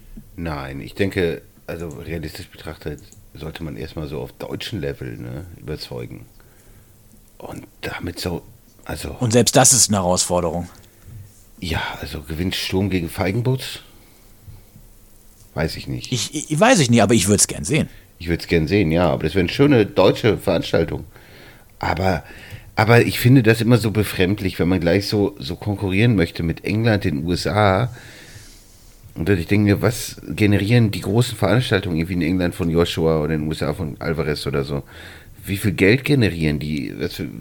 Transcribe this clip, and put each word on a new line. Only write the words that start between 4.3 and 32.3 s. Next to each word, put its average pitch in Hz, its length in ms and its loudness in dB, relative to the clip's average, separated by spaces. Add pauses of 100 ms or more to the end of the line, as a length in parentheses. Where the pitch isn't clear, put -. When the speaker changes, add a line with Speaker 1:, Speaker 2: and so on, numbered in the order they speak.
Speaker 1:
deutschen 69 500 -10
Level, 67 360 -8
ne, 62 280 -12 (160)
überzeugen. - 640 -12 (1120)
Und - 300 -14 (140)
damit - 380 -8
so, 87 220 -4 (420)
also - 360 -10
Speaker 2:
Und 117 120 0
selbst 113 240 4
das 135 180 6
ist 113 160 4
eine 107 80 2
Herausforderung. 87 720 0 (880)
Speaker 1:
Ja, 80 220 -4 (200)
also - 200 -10
gewinnt 82 340 -4
Sturm 95 340 0
gegen 87 200 -2
Feigenbutz? 117 720 -2 (1700)
Weiß - 220 -2
ich - 120 -12
nicht. - 240 -6
Speaker 2:
Ich, 123 220 -4
ich, 147 260 -4
weiß 226 200 6
ich 127 100 4
nicht, 117 140 6
aber 104 100 4
ich 98 140 4
würd's 101 200 4
gern - 160 -8
sehen. 156 260 0 (280)
Speaker 1:
Ich 82 100 -12
würd's 82 200 -2
gern 80 200 2
sehen, 92 240 4
ja, 85 200 4
aber 65 120 -2
das 78 120 -2
wäre 95 60 2
eine 87 120 0
schöne 135 320 4
deutsche 101 540 2
Veranstaltung. 85 640 -2 (760)
Aber, 87 460 -2 (520)
aber 110 300 6
ich - 140 -2
finde 127 240 6
das 110 180 4
immer 117 160 4
so 104 140 0
befremdlich, 95 640 0
wenn 87 120 2
man 90 100 2
gleich 85 280 2
so, 101 300 0
so 67 180 -8
konkurrieren 104 600 0
möchte 87 260 0
mit 82 240 -4
England, 107 380 2
den 76 200 -2
U 87 100 0
S - 120 -2
A. 104 460 2 (1200)
Und 82 160 -4
ich 85 180 2
denke 104 180 2
mir, 101 180 4
was - 440 -2
generieren 104 600 4
die 95 120 -6
großen 117 360 0
Veranstaltungen 92 600 0
irgendwie 85 160 -2
in 87 80 0
England 87 340 0